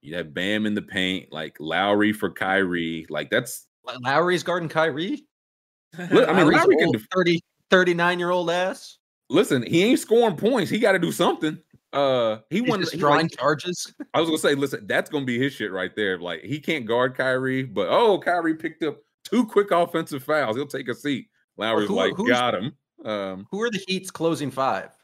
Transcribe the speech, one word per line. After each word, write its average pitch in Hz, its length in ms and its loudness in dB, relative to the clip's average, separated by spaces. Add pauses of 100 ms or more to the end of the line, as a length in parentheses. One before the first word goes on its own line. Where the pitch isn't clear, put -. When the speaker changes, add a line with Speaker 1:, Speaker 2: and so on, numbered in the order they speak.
Speaker 1:
You'd 78 140 -10
have 80 180 -8
Bam 104 320 -2
in 107 80 -2
the 101 80 -4
paint, 92 500 -4
like, 76 260 -10
Lowry 101 540 2
for 107 180 -4
Kyrie. 87 800 -2
Like, 73 220 -6
that's - 360 -4 (220)
Speaker 2:
L-, 123 140 -10
Lowry's 160 400 0
guarding 170 260 -4
Kyrie? 160 580 -2 (840)
Speaker 1:
Look, 226 180 6
I - 60 2
mean, 185 100 6
Speaker 2:
Lowry's - 140 6
Speaker 1:
Lowry 359 180 6
can 320 120 2
Speaker 2:
old, - 40 2
Speaker 1:
def- 220 220 -4
Speaker 2:
thirty, 170 260 2 (300)
thirty-nine-year-old 180 800 2
ass? 180 480 -4 (320)
Speaker 1:
Listen, 147 320 2
he 170 200 2
ain't 233 160 4
scoring 220 380 4
points. 208 340 0
He 214 80 0
gotta 196 200 4
do 180 120 0
something. 160 480 0 (360)
Uh, 123 460 2 (100)
he 185 100 0
Speaker 2:
He's 247 80 -2
Speaker 1:
won, 214 120 2
Speaker 2:
just 160 120 -4
Speaker 1:
he, - 60 -8
Speaker 2:
drawing 147 260 4
Speaker 1:
like, - 140 -6
Speaker 2:
charges? 151 560 -4 (100)
<laughs> - 80 -20
Speaker 1:
I 139 80 2
was 165 80 0
gonna 156 100 0
say, 156 160 2
listen, 139 320 -4
that's 139 220 -2
gonna 143 160 -4
be 120 140 -2
his 135 160 -2
shit 104 180 -6
right 92 240 -6
there. 95 220 0
Like, 85 240 -8
he 143 180 -8
can't 143 240 -4
guard 123 320 0
Kyrie, 131 460 -2
but, 101 260 -4
oh, 190 300 4
Kyrie 165 360 0
picked 156 280 -8
up 147 160 -6 (260)
two 233 220 0
quick 202 240 0
offensive 170 520 0
fouls. 139 340 0
He'll 139 100 -4
take 135 220 -10
a 120 60 -4
seat. 139 340 -6 (280)
Lowry's 107 320 0
Speaker 2:
Who, 98 60 -2
Speaker 1:
like, 95 200 2
Speaker 2:
who's, 220 140 -2
Speaker 1:
"Got 123 260 2
him." 107 220 -6 (280)
Um, 98 460 -6
Speaker 2:
who 196 120 -6
are 240 80 -2
the 202 160 -6
Heat's 185 240 -4
closing 147 400 -2
five? 127 400 -4 (120)